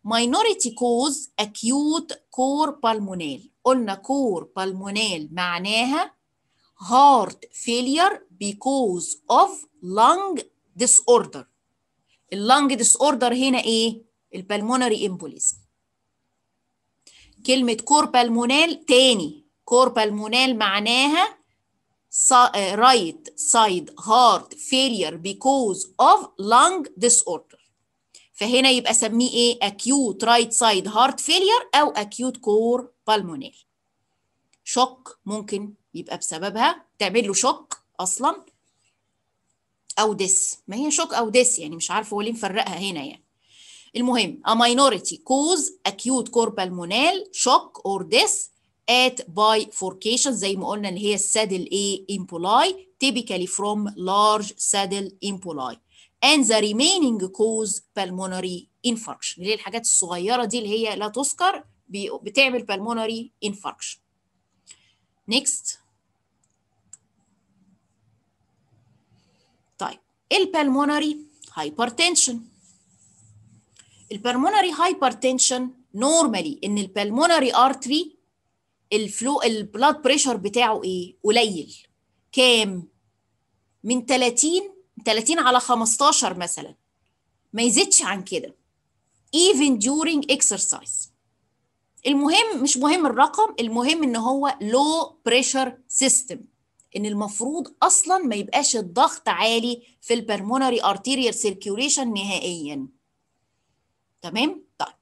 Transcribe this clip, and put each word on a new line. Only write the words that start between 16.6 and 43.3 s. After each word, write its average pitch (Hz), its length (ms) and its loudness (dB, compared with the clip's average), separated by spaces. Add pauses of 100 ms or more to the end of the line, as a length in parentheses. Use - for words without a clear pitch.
كلمة 254 280 2
كور 294 300 2
بالمونال 254 840 2
تاني، 247 580 4 (200)
كور 247 240 4
بالمونال 220 680 0
معناها 247 800 0 (720)
سا-، - 440 4
آه، 196 220 -2
right 220 540 4 (220)
side 196 380 2 (100)
heart 220 540 4
failure 226 600 -2
because 196 720 -2 (160)
of 285 240 6 (140)
lung 277 480 2 (180)
disorder. - 540 0 (720)
فهنا 254 380 4
يبقى 247 240 2
سميه 233 360 0
ايه؟ 240 300 2
acute 226 640 0
right 233 260 4
side 208 420 2
heart 269 280 2
failure 403 540 2
أو 294 200 4
acute 233 420 -6
core 233 480 0 (260)
pulmonale. 175 540 -4 (1000)
شوك - 640 -2
ممكن 208 480 -8 (200)
يبقى 165 240 -12
بسببها، 202 680 -2 (140)
تعمل 202 280 0
له 196 80 -2
شوك - 480 -2 (180)
أصلا، 285 440 -4 (1500)
أو 214 140 2
ديس، - 460 -2 (100)
ما 196 80 -12
هي 294 140 -2
شوك 320 240 -2
أو 233 140 0
ديس 240 300 4
يعني، 160 180 -10
مش 165 140 -8
عارفة 208 240 -4
هو 208 60 -4
ليه 220 120 -4
مفرقها 202 460 -4
هنا 180 260 -8
يعني. - 200 -18 (720)